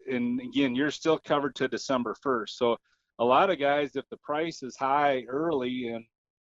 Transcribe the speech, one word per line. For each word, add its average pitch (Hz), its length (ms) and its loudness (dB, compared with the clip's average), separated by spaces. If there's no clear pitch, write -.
And 123 320 0
again, 127 340 0
you're 143 160 0
still 156 260 0
covered 143 380 -2
to 135 120 0
December 120 540 -2
first. 120 380 -2
So 117 180 2
a 120 80 2
lot 143 240 6
of 175 80 0
guys, 143 380 0
if 135 140 -6
the 117 80 -12
price 156 440 -4
is 123 160 -10
high 139 500 2
early 127 600 -2
and, 117 180 -8